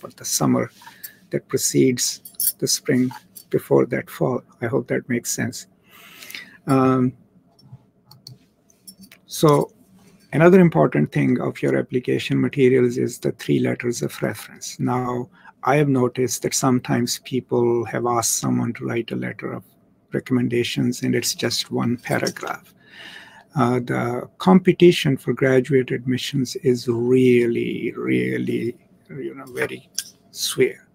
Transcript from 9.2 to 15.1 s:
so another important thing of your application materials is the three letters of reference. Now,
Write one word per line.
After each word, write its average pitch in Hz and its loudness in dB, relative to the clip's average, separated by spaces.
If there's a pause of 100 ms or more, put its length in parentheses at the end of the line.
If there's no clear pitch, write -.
so - 2 (640)
another 175 8
important 151 4
thing 135 0
of 131 -6
your 135 2
application 131 -2
materials 127 4
is 123 -4
the 139 -2
three 139 0
letters 123 -2
of - -8
reference. - -8
Now, 123 -4 (340)